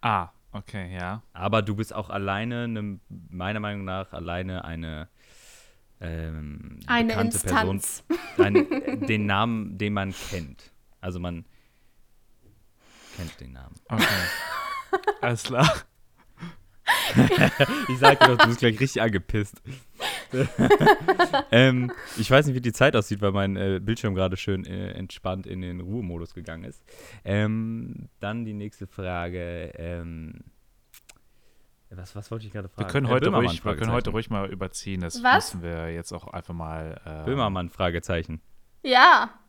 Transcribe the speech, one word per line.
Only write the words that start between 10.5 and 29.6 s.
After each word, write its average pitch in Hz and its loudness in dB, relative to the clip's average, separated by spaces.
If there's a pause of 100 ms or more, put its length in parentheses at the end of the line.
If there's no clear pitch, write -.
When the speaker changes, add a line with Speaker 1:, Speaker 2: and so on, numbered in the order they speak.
Speaker 2:
Also 90 -8
man 87 -8 (1700)
kennt 85 -12
den 65 -16
Namen. 65 -20 (140)
Speaker 1:
Okay. 107 2
Speaker 3:
<laughs> 381 -2
Speaker 1:
Alles 120 0
klar. 127 4
Speaker 2:
<laughs> - -12 (2000)
Ich 127 0
sag 143 8
dir 320 10
doch, 120 6
du 117 8
bist 117 0
gleich 113 4
richtig 131 0
angepisst. 104 0 (680)
<laughs> 127 0 (1080)
Ähm, 127 6 (260)
ich 110 -2
weiß 139 8
nicht, 135 0
wie 127 -2
die 120 0
Zeit 131 4
aussieht, 104 2
weil 101 4
mein, 98 0
äh, 95 0
Bildschirm 107 -2
gerade 92 0
schön, 95 -2
äh, 95 -8
entspannt 95 -8
in 92 -8
den 90 -8
Ruhemodus 90 -8
gegangen 85 -12
ist. - -18 (420)
Ähm, 110 -2 (100)
dann 110 -6
die 107 -8
nächste 104 -10
Frage. 87 -8